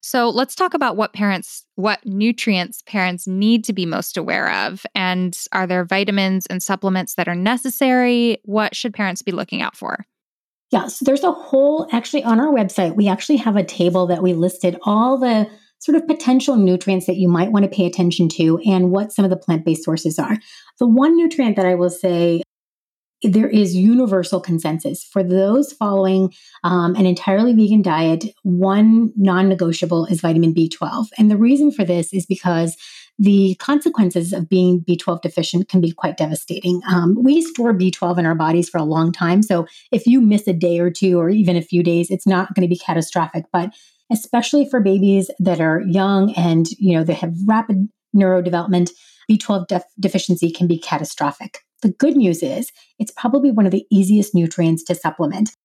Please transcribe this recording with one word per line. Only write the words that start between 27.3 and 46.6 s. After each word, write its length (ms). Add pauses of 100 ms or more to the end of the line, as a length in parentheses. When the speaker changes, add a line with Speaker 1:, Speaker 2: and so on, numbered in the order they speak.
Speaker 2:
vegan 300
diet, 420 (200)
one 680
non-negotiable 920
is 160
vitamin 320
B 160
twelve. 380 (100)
And 120
the 60
reason 340
for 140
this 300
is 100
because 540 (400)
the 380
consequences 760
of 160
being 320
B 160
twelve 240
deficient 480
can 140
be 100
quite 240
devastating. 640 (100)
Um, 320
we 200
store 320
B 160
twelve 280
in 60
our 100
bodies 360
for 80
a 60
long 280
time. 300
So 240 (260)
if 140
you 160
miss 260
a 60
day 260
or 100
two 300
or 80
even 280
a 60
few 200
days, 280
it's 160
not 280
gonna 140
be 100
catastrophic. 760
But 180 (400)
especially 560
for 140
babies 500 (100)
that 200
are 260
young 520
and, 400